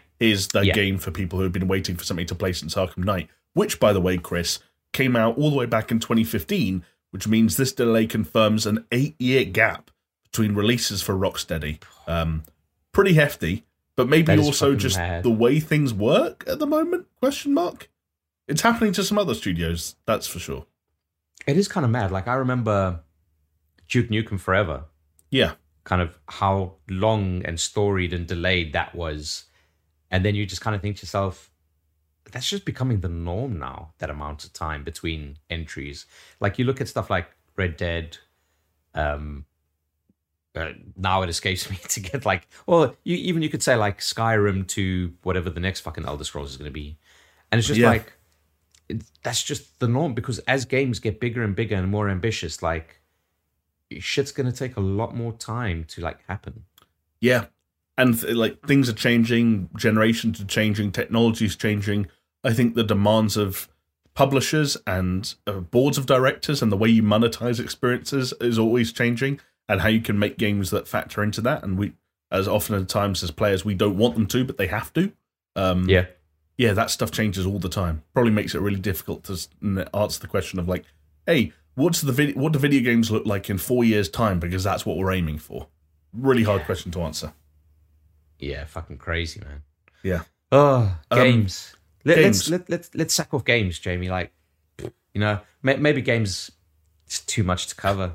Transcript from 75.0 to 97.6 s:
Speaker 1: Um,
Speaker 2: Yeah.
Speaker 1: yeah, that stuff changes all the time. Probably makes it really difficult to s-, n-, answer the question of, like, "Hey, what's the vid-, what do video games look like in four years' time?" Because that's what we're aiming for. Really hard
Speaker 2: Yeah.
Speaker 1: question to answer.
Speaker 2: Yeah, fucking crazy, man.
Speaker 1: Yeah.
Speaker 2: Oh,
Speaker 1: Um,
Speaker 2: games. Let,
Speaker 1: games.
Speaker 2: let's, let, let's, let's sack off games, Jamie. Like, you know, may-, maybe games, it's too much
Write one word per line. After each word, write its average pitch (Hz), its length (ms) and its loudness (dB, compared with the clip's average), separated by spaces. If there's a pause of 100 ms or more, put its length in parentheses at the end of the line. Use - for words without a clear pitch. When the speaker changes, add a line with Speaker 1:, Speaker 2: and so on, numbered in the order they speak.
Speaker 1:
Um, 92 340 2
Speaker 2:
Yeah. 90 160 6 (520)
Speaker 1:
yeah, 113 160 4
that 110 180 0
stuff 117 200 -4
changes 95 340 -2
all 98 140 -2
the 92 100 -4
time. 85 340 -4 (100)
Probably 120 180 4
makes - 240 0
it 85 60 -4
really 101 180 -2
difficult 95 460 -6
to 98 80 -8
s-, - 140 -8 (160)
n-, 95 300 -2
answer 101 260 -2
the - 80 -14
question 95 320 -4
of, 87 80 -4
like, 90 180 -2 (400)
"Hey, 147 260 2 (240)
what's 170 260 2
the 139 100 0
vid-, 147 240 2
what 151 180 0
do 139 60 2
video 139 220 4
games 117 280 4
look 107 160 0
like 101 240 -2
in 98 80 -2
four 123 260 0
years' 104 260 4
time?" 101 300 0
Because 87 240 -4
that's 92 220 -2
what 87 120 -4
we're 95 140 0
aiming 80 280 -2
for. - 280 -14 (460)
Really 120 300 4
hard 101 180 2
Speaker 2:
Yeah. - 60 -8
Speaker 1:
question 90 240 -6
to 87 100 -6
answer. - 320 -8 (1080)
Speaker 2:
Yeah, 71 260 -8
fucking 76 320 -14
crazy, 85 440 -6
man. 71 220 -16 (400)
Speaker 1:
Yeah. 90 200 -2 (280)
Speaker 2:
Oh, 127 460 6 (140)
Speaker 1:
Um, 120 80 2
Speaker 2:
games. 117 560 2 (280)
Let, 160 140 6
Speaker 1:
games. 147 320 6
Speaker 2:
let's, - 0 -
let, 180 200 -2
let's, 170 260 -6
let's 160 180 -2
sack - 200 -2
off 135 120 -2
games, 104 340 2
Jamie. 90 300 -4
Like, 90 220 -4 (480)
you - 420 -10
know, 104 180 0 (240)
may-, 135 140 2
maybe 143 240 2
games, 110 500 -2 (560)
it's - 140 -8
too - 220 -2
much 90 240 0